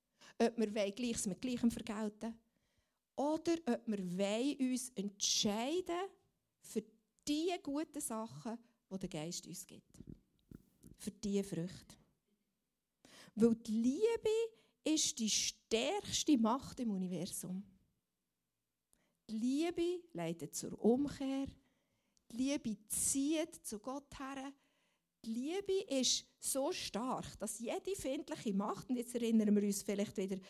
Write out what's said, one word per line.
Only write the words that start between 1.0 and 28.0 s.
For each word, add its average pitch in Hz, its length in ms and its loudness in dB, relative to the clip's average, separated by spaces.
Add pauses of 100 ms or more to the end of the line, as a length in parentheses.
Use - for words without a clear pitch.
mit 185 160 -2
Gleichem 240 280 2
vergelten, 220 680 -4 (800)
oder 320 380 2 (120)
ob 240 200 2
wir 214 840 0
uns 254 200 -2
entscheiden 285 1160 0 (540)
für - 200 -4 (460)
die 320 340 2
guten 294 380 -4
Sachen, 220 580 -6 (320)
die 190 80 -4
der 190 100 -4
Geist 165 380 -6
uns - 200 -12
gibt. - 260 -20 (1040)
Für 208 120 -8
die 196 320 0
Früchte. 175 540 -6 (1400)
Weil 226 220 6
die 220 160 -8
Liebe 440 840 2 (300)
ist 302 340 2
die 220 120 0
stärkste - 1080 2
Macht 226 420 0
im 226 100 -2
Universum. 185 720 -4 (1700)
Die 220 80 -4
Liebe 339 640 0 (100)
leitet 170 420 -4
zur - 280 -6
Umkehr. 269 640 4 (840)
Die 226 40 -10
Liebe 262 400 0 (120)
zieht 311 800 0
zu 208 120 -8
Gott 277 400 -10
her. 269 340 -10 (720)
Die 226 60 -6
Liebe 381 580 0
ist - 380 2 (120)
so 277 340 0
stark, 214 640 -4
dass - 200 -6
jede 370 360 -4
findliche 285 600 -2